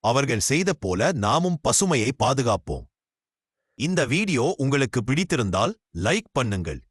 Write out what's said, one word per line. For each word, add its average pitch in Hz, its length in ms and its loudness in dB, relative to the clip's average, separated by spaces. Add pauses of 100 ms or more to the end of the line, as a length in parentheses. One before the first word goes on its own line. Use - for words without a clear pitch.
அவர்கள் 120 440 0
செய்த 190 240 0
போல 104 400 -2
நாமும் 151 500 0
பசுமையை 127 560 2
பாதுகாப்போம். 120 640 -2 (920)
இந்த 175 280 0
வீடியோ 151 380 0 (140)
உங்களுக்கு 135 440 0
பிடித்திருந்தால் 131 720 0 (260)
லைக் 139 360 -2
பண்ணுங்கள். 92 460 -2 (100)